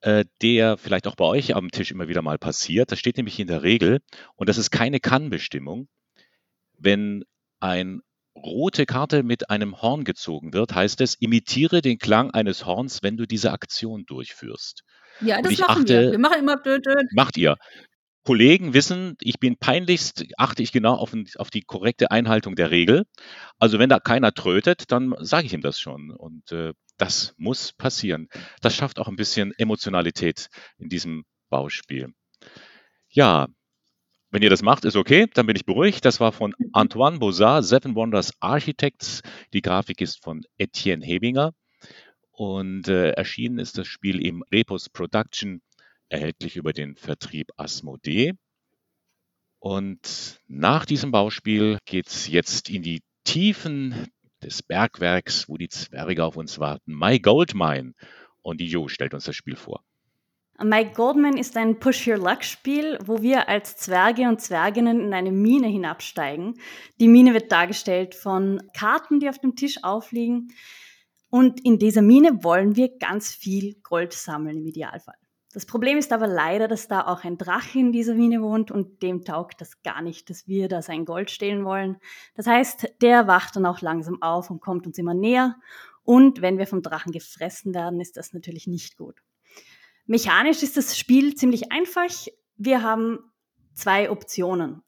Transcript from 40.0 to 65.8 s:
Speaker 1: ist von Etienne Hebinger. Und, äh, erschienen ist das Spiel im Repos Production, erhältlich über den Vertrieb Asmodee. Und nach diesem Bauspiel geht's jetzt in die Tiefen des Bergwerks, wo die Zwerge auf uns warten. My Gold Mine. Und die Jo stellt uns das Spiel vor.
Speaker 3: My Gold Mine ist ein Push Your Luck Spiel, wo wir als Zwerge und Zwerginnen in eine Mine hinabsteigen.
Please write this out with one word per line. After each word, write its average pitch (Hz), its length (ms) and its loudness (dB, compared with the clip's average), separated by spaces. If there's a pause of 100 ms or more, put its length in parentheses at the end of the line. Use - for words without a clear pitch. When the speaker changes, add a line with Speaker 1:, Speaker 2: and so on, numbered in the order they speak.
Speaker 1:
ist - 220 -6
von 80 200 -12 (160)
Etienne 87 480 -4
Hebinger. 127 460 -2 (800)
Und, 95 560 -8
äh, 90 220 2
erschienen 117 500 -6
ist - 180 -10
das 90 80 -10
Spiel 95 340 -4
im 85 220 -6 (100)
Repos 95 380 -2
Production, 95 720 -6 (460)
erhältlich 80 480 -8
über 78 160 -4
den 71 240 -12
Vertrieb - 600 -10
Asmodee. 76 800 -4 (1200)
Und - 880 -8
nach 90 380 0
diesem 139 280 -2
Bauspiel 107 720 0
geht's - 440 -6
jetzt - 400 -2
in 98 140 -8
die 82 200 -8 (220)
Tiefen 143 840 -2 (340)
des - 200 -12
Bergwerks, 90 840 -2
wo 76 80 -10
die 85 120 -10
Zwerge 82 560 -6
auf 80 120 -6
uns 80 220 -12
warten. 73 360 -8
My 98 260 0
Gold 120 340 2
Mine. 69 400 -4 (480)
Und 80 180 -12
die 85 80 -6
Jo 80 200 -4
stellt 67 260 -8
uns 71 100 -12
das 76 100 -10
Spiel 67 220 -12
vor. - 260 -16 (800)
Speaker 3:
My 214 220 2
Gold 240 320 0
Mine 285 240 4
ist - 160 -8
ein 226 240 0
Push 262 260 -2
Your 226 100 2
Luck 190 280 -2
Spiel, 294 600 -6
wo 220 160 -4
wir 247 280 2
als 202 280 -4
Zwerge 220 520 2
und 226 120 0
Zwerginnen 220 600 0
in 202 120 -2
eine 190 200 -2
Mine 226 340 2
hinabsteigen. 170 920 -6 (400)